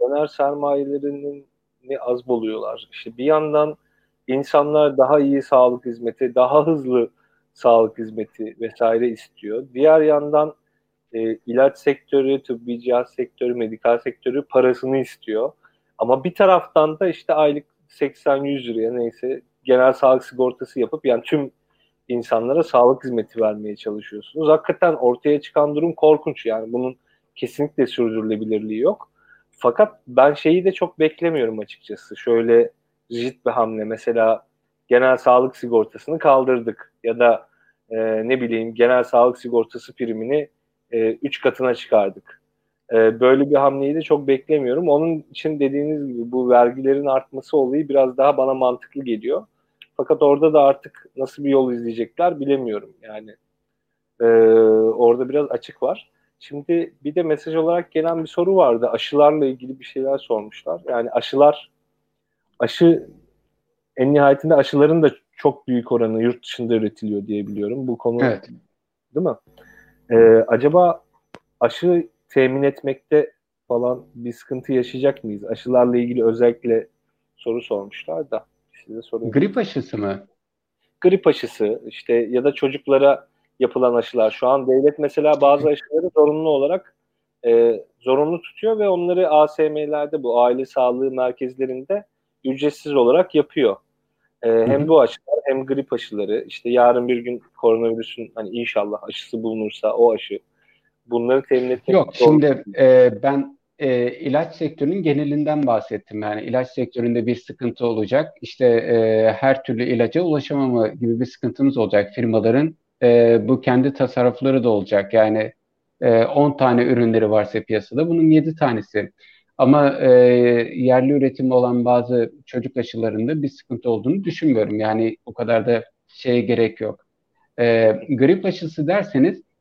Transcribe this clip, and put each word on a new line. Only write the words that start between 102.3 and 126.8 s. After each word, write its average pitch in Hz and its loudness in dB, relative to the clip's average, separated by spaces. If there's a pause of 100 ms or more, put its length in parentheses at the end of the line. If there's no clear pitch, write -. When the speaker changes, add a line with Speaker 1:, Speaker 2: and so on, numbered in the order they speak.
Speaker 2:
e, 127 6 (120)
ben, 139 -4 (200)
e, 123 -2
ilaç 156 -4
sektörünün 160 -4
genelinden 147 -2
bahsettim. 107 -4
Yani 107 -6
ilaç 127 -4
sektöründe 120 -4
bir 120 0
sıkıntı 120 -8
olacak. 117 -2
İşte, - -4
e, 113 2
her 135 0
türlü 120 -4
ilaca 127 0
ulaşamama 139 -2
gibi 117 -4
bir 123 -4
sıkıntımız 135 -4
olacak. 104 0
Firmaların, 120 0 (260)
e, 117 6
bu 127 0
kendi 131 0
tasarrufları 127 -2
da 120 0
olacak. 101 -2
Yani, 110 0 (480)
e, 113 4
on 143 0
tane 120 2
ürünleri 113 2
varsa 107 0
piyasada 110 -4
bunun 165 2
yedi 156 2
tanesi. 110 -4 (460)
Ama, 139 4
e, 131 4 (640)
yerli 127 2
üretim 135 0
olan 123 2
bazı 120 0 (140)
çocuk 127 -8
aşılarında 113 -4
bir 135 -2
sıkıntı - -8
olduğunu 127 -2
düşünmüyorum. 113 -2
Yani 110 -2 (100)
o 113 -16
kadar 113 -2
da 117 0 (240)
şeye 123 -2
gerek 113 -2